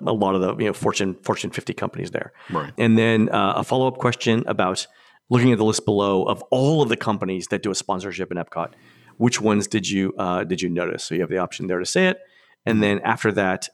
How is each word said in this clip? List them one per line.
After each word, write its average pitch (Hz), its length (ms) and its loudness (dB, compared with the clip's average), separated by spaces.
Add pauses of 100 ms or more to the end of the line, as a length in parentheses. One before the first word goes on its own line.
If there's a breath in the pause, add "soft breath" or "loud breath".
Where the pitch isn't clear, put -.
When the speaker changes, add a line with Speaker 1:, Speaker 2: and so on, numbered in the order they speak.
(120)
Speaker 1:
a - 20 0
lot 98 220 0
of 92 60 2
the, 95 140 0
you 110 120 -2
know, 101 60 -2
Fortune, 98 420 -2
Fortune - 360 -4
fifty - 220 -6
companies - 380 -8
there. - 200 -6 (180 loud breath)
Speaker 2:
Right. 80 280 -4
Speaker 1:
And 113 200 4
then, 113 320 4
uh, 98 280 2
a - 80 -2
follow-up 127 320 0
question 117 500 0
about 95 400 -2 (420 soft breath)
looking 123 220 6
at 113 60 4
the 107 80 4
list 107 180 2
below 101 400 2
of 98 260 -2
all 147 320 4
of 131 60 2
the 113 100 0
companies 95 500 -4
that 98 140 -2
do 104 100 -2
a 92 40 -4
sponsorship 92 560 -6
in 90 60 -6
Epcot, 85 340 -6 (460 soft breath)
which 120 240 2
ones 104 260 2
did 95 220 -2
you, 98 280 0
uh, 92 280 -2
did 160 160 -4
you 90 80 -2
notice? 87 340 -4
So - 100 -10
you 85 80 0
have 82 80 -2
the 92 100 -2
option 90 280 -6
there 90 120 -2
to 90 60 -4
say 185 220 2
it. 185 120 -2 (460 loud breath)
And 110 180 2
then 101 160 2
after 110 320 0
that, 95 420 0